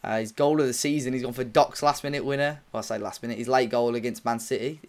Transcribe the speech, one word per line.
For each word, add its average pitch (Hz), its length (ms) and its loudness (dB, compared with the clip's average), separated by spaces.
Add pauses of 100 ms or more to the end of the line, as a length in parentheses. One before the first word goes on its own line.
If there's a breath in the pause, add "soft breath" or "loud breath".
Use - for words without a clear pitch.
Uh, 110 140 -2
his 110 160 -4
goal 147 260 4
of 139 80 4
the 123 60 0
season, 143 400 0
he's 127 80 -2
gone 123 120 -4
for 127 120 -4
Doc's 127 360 4
last 147 220 2
minute 143 220 -4
winner. 143 340 0 (140)
Well, 113 60 -2
I 107 40 -4
say 110 140 -4
last 104 240 -6
minute, 117 160 -6
his 113 100 -6
late 127 220 4
goal 120 260 2
against 117 300 -6
Man 117 140 0
City 131 500 -4